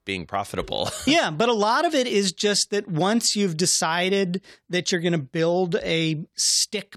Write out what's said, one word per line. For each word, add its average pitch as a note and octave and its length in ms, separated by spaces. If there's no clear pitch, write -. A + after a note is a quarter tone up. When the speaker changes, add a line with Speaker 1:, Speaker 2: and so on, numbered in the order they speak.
Speaker 1:
being F#2+ 220
profitable. G2 680
<laughs> - 100
Speaker 2:
Yeah, C#4+ 240
but G#3+ 180
a A#3+ 40
lot A3+ 320
of D#4+ 100
it B3+ 120
is G3+ 240
just - 400
that G3+ 160
once G3 480
you've G3+ 220
decided F3+ 840
that F3 220
you're F3 100
gonna E3+ 180
build E3+ 640
a E3 420
stick - 600